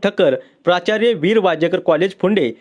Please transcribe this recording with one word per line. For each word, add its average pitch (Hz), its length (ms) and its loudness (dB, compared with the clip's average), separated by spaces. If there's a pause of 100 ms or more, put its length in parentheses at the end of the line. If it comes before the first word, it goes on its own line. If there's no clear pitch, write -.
ठक्कर, 185 320 2 (300)
प्राचार्य 208 480 0
वीर 196 260 0
वाजेकर 170 400 0
कॉलेज 170 400 0
फुंडे 185 420 0